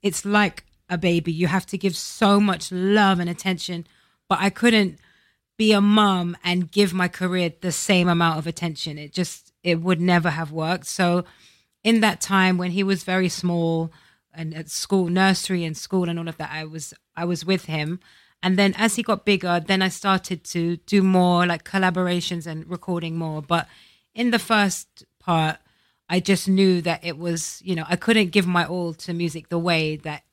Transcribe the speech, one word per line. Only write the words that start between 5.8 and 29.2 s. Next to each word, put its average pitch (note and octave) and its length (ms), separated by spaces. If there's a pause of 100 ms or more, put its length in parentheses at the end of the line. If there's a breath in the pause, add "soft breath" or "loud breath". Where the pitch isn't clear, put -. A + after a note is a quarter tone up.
mum G3 640
and F3+ 260
give G3+ 220
my F3+ 160
career F3+ 420 (120)
the F3+ 100
same F3+ 360
amount E3+ 300
of D3+ 80
attention. D#3+ 520
It D3 160
just, - 380 (100)
it E3+ 180
would E3+ 200
never F3 300
have D3+ 220
worked. D#3+ 340
So F3 380 (580 soft breath)
in A3+ 180
that - 200
time F#3 380
when F3+ 140
he G3 100
was F#3+ 220
very F#3 260
small E3 600 (440 soft breath)
and D#3+ 200
at D#3+ 160
school, F#3 380
nursery F#3 560
and D#3+ 120
school F3+ 340
and E3+ 80
all E3 100
of D#3+ 100
that, D3+ 140
I D#3+ 120
was, D#3 280 (240)
I E3+ 100
was F3 180
with F#3 220
him. D#3 340 (420 soft breath)
And F#3 160
then G3 200
as A3 180
he A#3+ 60
got G#3 240
bigger, F3+ 400
then F#3+ 160
I F#3 60
started F#3 560
to E3+ 320 (100)
do G3+ 160
more, F3+ 440
like, E3+ 180
collaborations F3+ 840
and D#3+ 220
recording E3+ 480
more. D#3 260
But E3 240 (480 soft breath)
in A#3+ 160
the A#3 80
first - 680 (140)
part, D#3+ 400 (500)
I F3+ 120
just F#3+ 280
knew F#3 340
that E3 220
it E3 140
was, E3 440
you F#3 140
know, D#3+ 100
I F3+ 100
couldn't G#3+ 360
give G3 140
my F3 180
all E3+ 300
to - 180
music E3 380